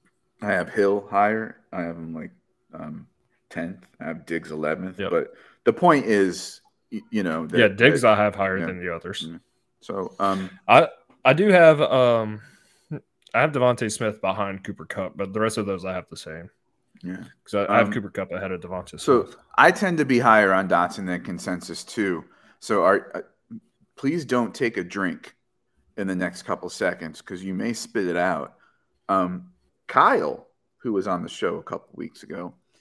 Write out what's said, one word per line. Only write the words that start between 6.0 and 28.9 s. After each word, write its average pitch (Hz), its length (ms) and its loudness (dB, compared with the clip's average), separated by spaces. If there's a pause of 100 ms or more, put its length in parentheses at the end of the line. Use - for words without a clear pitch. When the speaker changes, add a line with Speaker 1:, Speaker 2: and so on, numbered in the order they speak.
Speaker 1:
is, 98 540 0 (320)
y-, 110 80 -10 (120)
you 107 120 -2
know, 80 240 -4
that, 92 100 -2
Speaker 2:
Yeah, 113 120 6
Diggs 123 320 4
Speaker 1:
that, 107 180 6
Speaker 2:
I - 20 2
have 104 140 0
higher 98 220 4
Speaker 1:
yeah. 87 80 -4
Speaker 2:
than 90 140 -6
the 87 140 -6
others. 85 360 -10
Speaker 1:
Yeah. 82 80 -14 (440)
So, 98 380 -6
um, 95 300 -2 (180)
Speaker 2:
I, 143 220 8 (340)
I 131 80 6
do 170 160 4
have, 165 340 8
um, 117 600 2 (920)
I 113 60 2
have 151 140 2
Devontae 123 360 2
Smith 107 300 -4
behind 98 460 -6
Cooper 92 200 -12
Kupp, - 300 -8
but 95 160 -8
the 104 80 -6
rest 110 180 0
of 107 80 -4
those 95 200 -6
I 92 80 -6
have 90 160 -10
the - 80 -18
same. 82 320 -16 (520)
Speaker 1:
Yeah. 90 220 -12 (220)
Speaker 2:
'Cause - 80 -10
I, 101 200 -2
I 113 40 4
have 113 100 4
Speaker 1:
Um, 107 60 -6
Speaker 2:
Cooper 101 160 -6
Kupp 92 240 -8
ahead 95 180 -8
of 90 80 -6
Devontae 90 400 -12
Speaker 1:
so 123 240 4
Speaker 2:
Smith. - 140 -14 (200)
Speaker 1:
I 147 140 8
tend 180 280 -2
to 147 60 0
be 131 140 2
higher 110 320 6
on 95 160 2
Dotson 90 380 0
than 90 180 -6
consensus 87 600 -10
too. 92 400 -4 (340)
So 101 240 0
are, 92 320 4
uh, 87 60 -8 (760)
please 151 300 -4
don't 120 280 -2
take 117 220 -2
a 95 80 -4
drink 90 500 -6 (640)
in 101 120 -4
the 95 80 -2
next 90 280 -6
couple 87 260 -8
seconds 87 520 -6
'cause 90 200 -14
you 95 120 -8
may 104 180 -4
spit 107 360 -6
it 85 100 -2
out. 87 380 -2 (520)